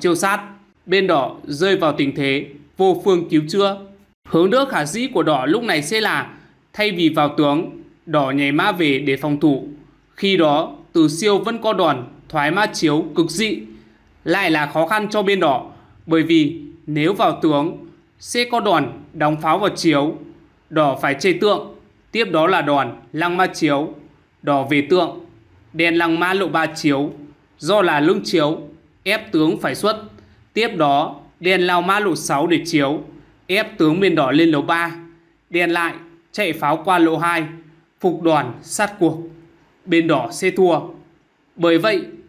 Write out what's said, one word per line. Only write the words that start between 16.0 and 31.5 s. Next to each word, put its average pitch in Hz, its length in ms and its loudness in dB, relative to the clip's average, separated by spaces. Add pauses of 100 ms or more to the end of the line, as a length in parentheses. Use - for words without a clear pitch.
bởi 160 160 2
vì 156 380 2 (260)
nếu 151 280 0
vào 190 280 0
tướng 156 440 0 (320)
sẽ - 260 -4
có 240 160 -2
đòn 156 320 2 (200)
đóng 156 280 0
pháo 165 180 0
vào 196 100 0
chiếu, 151 480 0 (540)
đỏ 147 320 2
phải 139 180 0
chạy 185 120 2
tượng, 202 420 0 (380)
tiếp 220 120 0
đó 160 220 2
là 180 160 2
đòn 139 300 0 (200)
lăng 175 240 -2
mã 185 100 2
chiếu, 156 480 -2 (480)
đỏ 143 280 0
về 147 200 2
tượng, 180 300 0 (520)
đen 165 220 0
lăng 165 260 0
mã 185 140 0
lộ 190 140 0
ba 160 180 0
chiếu, 147 460 -2 (460)
do 190 240 0
là 156 180 2
lưng 143 240 2
chiếu, 156 360 0 (420)
ép 214 300 -4
tướng 165 260 2
phải 143 160 -4
xuất, 214 280 -2 (500)
tiếp 226 240 0
đó 147 440 2 (200)
đen 180 260 2